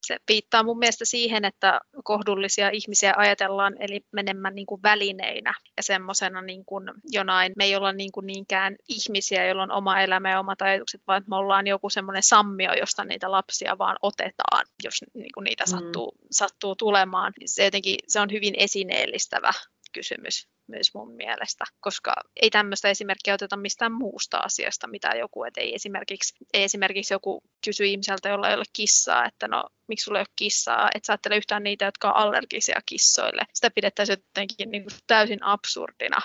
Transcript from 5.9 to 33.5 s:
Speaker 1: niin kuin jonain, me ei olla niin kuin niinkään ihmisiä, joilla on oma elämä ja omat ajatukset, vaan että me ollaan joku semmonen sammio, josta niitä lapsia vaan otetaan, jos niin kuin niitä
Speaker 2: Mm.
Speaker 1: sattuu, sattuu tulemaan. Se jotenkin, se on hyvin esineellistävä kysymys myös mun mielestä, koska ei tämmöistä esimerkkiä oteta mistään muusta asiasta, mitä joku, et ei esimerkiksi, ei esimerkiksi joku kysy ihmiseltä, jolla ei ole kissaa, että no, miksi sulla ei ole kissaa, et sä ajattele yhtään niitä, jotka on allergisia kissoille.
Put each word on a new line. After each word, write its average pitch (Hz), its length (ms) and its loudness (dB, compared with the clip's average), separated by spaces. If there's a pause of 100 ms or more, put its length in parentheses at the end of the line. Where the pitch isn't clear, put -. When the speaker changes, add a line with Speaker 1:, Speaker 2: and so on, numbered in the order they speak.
Speaker 1:
niin 190 240 -14
kuin 196 180 -10 (280)
jonain, 190 460 2
me 202 60 2
ei 196 120 4
olla 196 180 0
niin 196 180 -8
kuin 196 160 -10
niinkään 196 480 -2 (140)
ihmisiä, 202 560 0
joilla 190 180 2
on 190 80 -4
oma 196 300 2
elämä 185 280 2
ja 190 100 2
omat 190 220 -4
ajatukset, 196 460 0
vaan 190 100 4
että 196 120 -4
me 202 60 -4
ollaan 196 320 2
joku 196 220 0
semmonen 196 340 -4
sammio, 202 500 6
josta 190 320 -2
niitä 190 260 -6
lapsia 190 460 0
vaan 190 240 0
otetaan, - 640 0 (180)
jos - 100 -8 (200)
niin - 200 -14
kuin 202 100 -12
niitä - 200 -2
Speaker 2:
Mm. 180 60 0
Speaker 1:
sattuu, 175 420 -6 (200)
sattuu 196 440 -2
tulemaan. 196 580 2 (120)
Se - 180 0
jotenkin, 196 320 2 (120)
se - 120 2
on 208 120 2
hyvin 202 260 -2
esineellistävä - 920 0 (420)
kysymys - 540 -8 (200)
myös 113 260 -2
mun 117 220 -16
mielestä, 113 500 -6 (140)
koska - 340 -2 (280)
ei 220 80 6
tämmöistä 208 400 2
esimerkkiä 196 440 -2
oteta 202 240 -4
mistään 202 340 -4
muusta - 460 -4
asiasta, - 500 -4
mitä - 220 -4 (100)
joku, 117 240 -6
et 117 140 -8
ei 113 180 -4
esimerkiksi, - 600 -6 (180)
ei 202 100 4
esimerkiksi 196 500 0
joku 196 280 -4 (240)
kysy 208 200 -2
ihmiseltä, 196 440 -2
jolla 202 200 2
ei 208 60 4
ole 226 80 0 (100)
kissaa, - 520 4
että - 220 -6
no, - 160 -2 (240)
miksi 220 160 -6
sulla 208 160 -2
ei - 20 0
ole - 140 -6
kissaa, - 600 2
et 214 100 -10
sä - 80 0
ajattele 208 240 0
yhtään 208 260 -2
niitä, 202 220 -2
jotka 202 240 -2
on - 80 4
allergisia - 680 0
kissoille. - 560 2 (120)